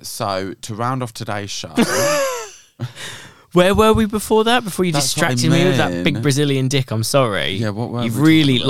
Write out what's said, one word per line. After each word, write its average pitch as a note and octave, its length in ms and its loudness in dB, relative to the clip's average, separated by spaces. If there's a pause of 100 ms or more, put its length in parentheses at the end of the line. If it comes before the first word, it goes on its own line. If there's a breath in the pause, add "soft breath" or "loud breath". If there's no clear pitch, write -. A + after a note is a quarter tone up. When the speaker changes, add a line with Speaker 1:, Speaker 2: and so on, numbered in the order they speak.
Speaker 1:
so G2 520 -6
to - 200 -12
round B2 280 -4
off A#2 120 -8
today's G#2 360 -8
show. - 240 -10
Speaker 2:
<laughs> - 100 2 (1700 loud breath)
Where F3+ 220 4
were A3 180 6
we A3 140 2
before A3 380 0
that? A#3+ 180 2
Before F#3 220 -2
you F3 80 2
Speaker 1:
That's C#3+ 240 -2
what E3+ 100 0
I C3 80 0
Speaker 2:
distracted C#3+ 160 2
me E3+ 160 4
with - 120 2
that D#3 260 0
big E3+ 100 2
Speaker 1:
mean. A#2 80 -2
Speaker 2:
Brazilian C#3 460 2
dick. C3 240 -2
I'm A2 100 0
sorry. G2 520 0
Speaker 1:
Yeah, G#2+ 160 -2
what G#2+ 200 -6
were A#2 140 -4
Speaker 2:
You've A#2 120 -4
Speaker 1:
we C3+ 60 0
Speaker 2:
really, D3+ 360 6
Speaker 1:
talking A2+ 120 -2